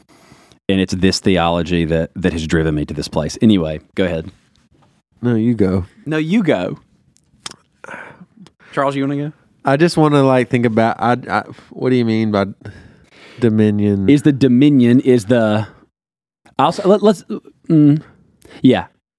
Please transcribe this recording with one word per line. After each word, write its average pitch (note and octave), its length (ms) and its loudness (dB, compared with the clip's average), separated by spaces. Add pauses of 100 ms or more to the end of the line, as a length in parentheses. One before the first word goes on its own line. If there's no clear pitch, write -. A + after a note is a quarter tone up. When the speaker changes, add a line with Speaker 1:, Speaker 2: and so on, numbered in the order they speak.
(720)
Speaker 1:
And F#2+ 100 2
it's F#2 140 -2
this F#2 240 0
theology E2+ 680 0
that, E2 280 -2
that F2+ 180 -4
has D#2+ 140 -8
driven D#2 300 -2
me D2 100 -4
to - 80 -12
this C#2+ 140 -10
place. D2+ 340 -6
Anyway, E2 380 0 (160)
go G2 80 -2
ahead. E2+ 260 -6 (920)
Speaker 2:
No, A#2+ 140 -2
you A2+ 200 0
go. F#2+ 300 0 (220)
Speaker 1:
No, D#3 100 -6
you E3+ 280 -2
go. G2 340 -2 (1900)
Charles, C#3 220 -4
you C#3 80 -4
wanna C#3 140 -4
go? D3 160 -8 (320)
Speaker 2:
I C#3 120 2
just E3 200 2
wanna, D3 260 4
like, B2+ 260 2
think B2 160 -2
about, A2+ 360 0
I, A#2+ 160 0 (120)
I, G2+ 120 -2 (300)
what B2+ 200 -4
do B2+ 60 2
you A#2+ 80 0
mean A2 260 -2
by G2 160 0 (920)
dominion? G#2 680 0
Speaker 1:
Is C#3+ 140 4
the D3+ 100 2
dominion, C3 680 4
is B2 260 2
the, A2 400 0 (920)
I'll C#3 100 2
s-, - 180 -6
let, F#3+ 160 2
let's, G3+ 220 0 (440)
mm, D3+ 320 4 (600)
yeah. A2 240 2 (320)